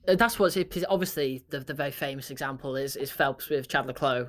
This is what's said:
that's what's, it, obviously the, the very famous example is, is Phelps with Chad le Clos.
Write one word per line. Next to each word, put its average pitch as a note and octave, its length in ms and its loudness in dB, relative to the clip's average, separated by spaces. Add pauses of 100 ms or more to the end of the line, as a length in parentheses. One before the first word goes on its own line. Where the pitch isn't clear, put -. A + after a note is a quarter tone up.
that's F#3+ 340 4
what's, F#3+ 180 4
it, F3+ 320 0
obviously D3+ 600 0
the, C#3+ 80 -4
the C3+ 160 -8
very C#3+ 160 -2
famous C#3 400 -6
example C3+ 460 -4
is, C3+ 180 -2
is C3+ 160 -6
Phelps C#3 380 0
with C#3 180 0
Chad C3+ 200 0
le B2+ 80 -6
Clos. B2+ 340 0